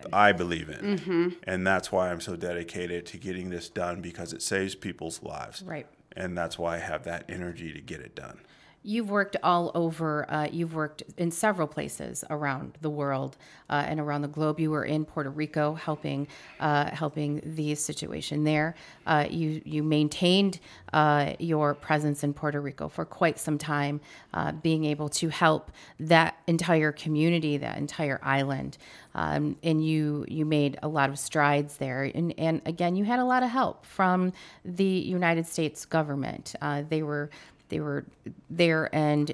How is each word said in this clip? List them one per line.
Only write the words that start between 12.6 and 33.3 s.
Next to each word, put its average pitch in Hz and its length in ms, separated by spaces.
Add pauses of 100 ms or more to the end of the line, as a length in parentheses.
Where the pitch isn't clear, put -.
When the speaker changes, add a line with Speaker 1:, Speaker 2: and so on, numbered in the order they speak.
Speaker 3:
the 156 100
world, 139 460 (340)
uh, 143 160
and 156 140
around 147 220
the 147 80
globe. 156 280
You 156 140
were 151 140
in 156 180
Puerto 143 260
Rico 151 440
helping, 147 560 (320)
uh, 147 340
helping 147 480
the 151 320
situation 151 680
there. 156 300 (300)
Uh, 151 240
you, 156 360
you 151 180
maintained, 175 800 (320)
uh, 147 460
your 151 360
presence 151 480
in 143 100
Puerto 147 280
Rico 143 260
for 160 160
quite 160 340
some 151 200
time, 147 420 (340)
uh, 147 200
being 156 320
able 151 240
to 165 180
help 156 440 (280)
that 160 380 (100)
entire 165 460
community, 156 640
that 139 200
entire 143 460
island. 135 540 (360)
Um, 147 480
and 156 240
you, 151 440
you 156 160
made 147 360
a 156 60
lot 147 220
of 139 100
strides 147 580
there. 135 380
And, 170 220
and 160 280
again, 175 300
you 202 80
had 240 160
a 247 60
lot 254 180